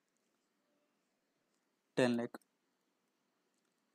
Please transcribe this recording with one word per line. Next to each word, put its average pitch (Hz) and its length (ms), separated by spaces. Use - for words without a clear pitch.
टेन 123 200
लाख। 117 220